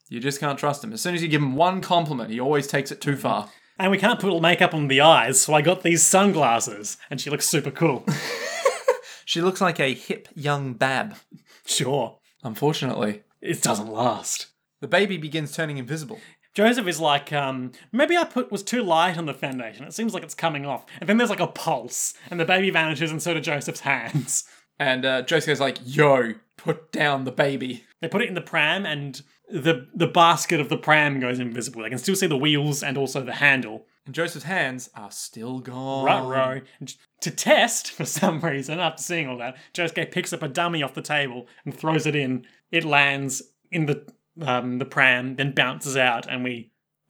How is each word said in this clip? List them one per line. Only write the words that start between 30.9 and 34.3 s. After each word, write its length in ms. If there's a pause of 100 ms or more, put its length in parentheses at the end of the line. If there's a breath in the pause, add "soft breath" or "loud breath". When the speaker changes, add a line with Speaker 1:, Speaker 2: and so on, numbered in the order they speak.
Speaker 2:
goes 220
invisible. 420
They 60
can 100
still 180
see 120
the 100
wheels 460
and 120
also 280
the 80
handle. 540 (200)
Speaker 1:
And 80
Joseph's 300